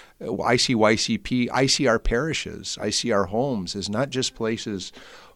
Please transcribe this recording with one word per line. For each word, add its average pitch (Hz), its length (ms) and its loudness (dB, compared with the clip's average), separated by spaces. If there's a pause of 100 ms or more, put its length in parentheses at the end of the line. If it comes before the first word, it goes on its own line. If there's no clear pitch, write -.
(220)
uh, 113 200 -6
I 120 160 2
see 123 180 2
Y 107 220 6
C 110 200 0
P, 123 340 -2
I 135 160 2
see 139 200 2
our 113 120 4
parishes, - 800 -2
I 107 80 -2
see 117 240 0
our 98 140 4
homes 107 500 -2
as 95 120 -6
not 120 200 0
just 127 260 -2
places 110 560 -4 (440)